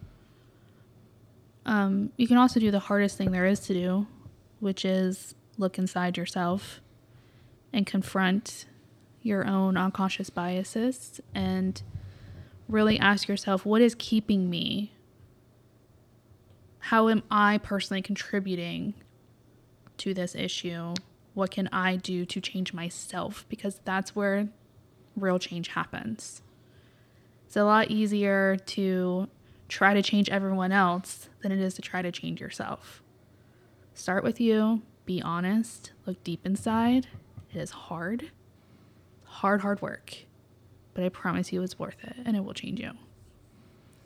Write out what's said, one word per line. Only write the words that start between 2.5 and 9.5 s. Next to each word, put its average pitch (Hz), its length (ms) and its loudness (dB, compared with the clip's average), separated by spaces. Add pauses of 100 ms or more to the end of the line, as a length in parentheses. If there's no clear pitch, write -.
do 214 120 4
the 202 80 4
hardest 202 360 2
thing 190 160 0
there 180 140 2
is 202 160 4
to 196 140 -2
do, 185 320 0 (520)
which 196 240 -4
is 185 520 0 (240)
look 190 180 0
inside 185 400 0
yourself 180 640 -4 (880)
and 202 140 2
confront 190 800 -2 (560)
your 202 240 0
own 190 320 2